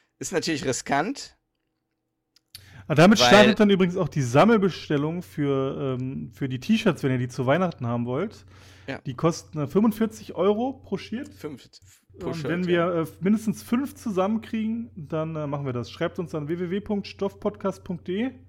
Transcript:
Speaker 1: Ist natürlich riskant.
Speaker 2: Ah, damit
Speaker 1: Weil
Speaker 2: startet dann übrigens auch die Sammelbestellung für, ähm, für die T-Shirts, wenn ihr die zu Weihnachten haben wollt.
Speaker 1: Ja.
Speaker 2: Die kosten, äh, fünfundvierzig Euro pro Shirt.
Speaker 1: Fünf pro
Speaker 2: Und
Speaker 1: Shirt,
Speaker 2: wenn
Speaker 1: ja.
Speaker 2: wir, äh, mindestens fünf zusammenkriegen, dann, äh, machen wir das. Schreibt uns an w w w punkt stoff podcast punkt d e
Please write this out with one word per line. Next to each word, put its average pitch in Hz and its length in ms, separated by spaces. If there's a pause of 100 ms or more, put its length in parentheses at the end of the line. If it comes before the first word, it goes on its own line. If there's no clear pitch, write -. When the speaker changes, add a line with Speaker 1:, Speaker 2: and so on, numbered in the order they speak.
(180)
Speaker 1:
Ist - 140
natürlich 160 320
riskant. 143 720 (1500)
Speaker 2:
Ah, 160 80
damit 185 260
Speaker 1:
Weil - 80
Speaker 2:
startet 208 320
dann 208 80
übrigens 185 300
auch 175 100
die 143 140
Sammelbestellung 160 1000
für, 139 800
ähm, 139 320
für 135 160
die 127 100
T-Shirts, 214 440
wenn 135 100
ihr 127 60
die 123 100
zu 127 160
Weihnachten 156 420
haben 120 200
wollt. 151 400 (400)
Speaker 1:
Ja. 135 160
Speaker 2:
Die 131 120
kosten, 160 460
äh, 143 60
fünfundvierzig 220 680
Euro 208 380
pro - 240
Shirt. - 360
Speaker 1:
Fünf - 360 (500)
pro 175 100
Speaker 2:
Und 165 80
Speaker 1:
Shirt, 151 120
Speaker 2:
wenn 175 160
Speaker 1:
ja. 175 280
Speaker 2:
wir, 165 100
äh, 156 40 (140)
mindestens 208 420
fünf 254 320
zusammenkriegen, 220 1040
dann, 160 400
äh, 151 100
machen 143 200
wir 127 80
das. 117 160
Schreibt 170 280
uns 170 160
an 147 140
w 170 100
w 175 120
w 196 100
punkt 202 260
stoff - 320
podcast 208 460
punkt 175 240
d 190 140
e 262 120 (140)